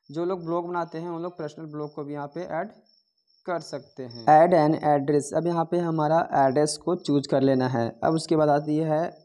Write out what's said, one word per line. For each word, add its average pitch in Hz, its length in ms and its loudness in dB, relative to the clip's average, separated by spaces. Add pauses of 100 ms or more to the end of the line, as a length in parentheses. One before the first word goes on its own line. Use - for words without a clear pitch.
जो 160 160 -6
लोग 180 200 -4
ब्लॉग 170 220 -4
बनाते 170 300 -6
हैं 170 120 -8
उन 165 140 -8
लोग 175 140 -10
पर्सनल 156 280 -12
ब्लॉग 151 280 -10
को 151 100 -10
भी 143 100 -10
यहाँ 143 140 -8
पे 160 140 -12
ऐड 180 300 -8 (760)
कर 170 120 -4
सकते 139 440 -14
हैं। 117 240 -14
Add 160 280 8
an 151 200 4 (100)
address, 147 480 2
अब 160 140 -2
यहाँ 170 180 -2
पे 175 140 -2
हमारा 160 400 0 (180)
एड्रेस 139 400 2
को 170 200 -2
चूज़ 143 300 0
कर 139 140 2
लेना 131 260 4
है। 117 200 0 (160)
अब 160 100 2
उसके 160 220 -2
बाद 151 140 4
आती 151 280 0
है 160 280 0 (180)